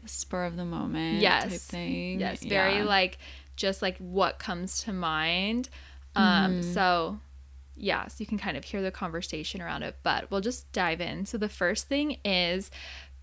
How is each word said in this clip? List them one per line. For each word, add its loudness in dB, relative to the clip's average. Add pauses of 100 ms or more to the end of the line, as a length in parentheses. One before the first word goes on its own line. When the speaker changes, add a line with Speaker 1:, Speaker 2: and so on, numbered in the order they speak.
Speaker 1:
Spur -2
of -4
the -4
moment -2
Speaker 2:
Yes. 6
Speaker 1:
type -4
thing. -4
Speaker 2:
Yes, -4
very, 4
Speaker 1:
Yeah. 2
Speaker 2:
like, 4 (400)
just, 0
like, -2
what 2
comes -4
to -6
mind. 0 (480)
Um, 6
Speaker 1:
Mm-hmm. -2
Speaker 2:
so, 4 (560)
yeah, -2
so -14
you -6
can -2
kind -4
of -8
hear -6
the 0
conversation -6
around -6
it, -8
but 0
we'll 2
just -4
dive 0
in. -4
So -4
the 0
first 0
thing 0
is, 2 (520)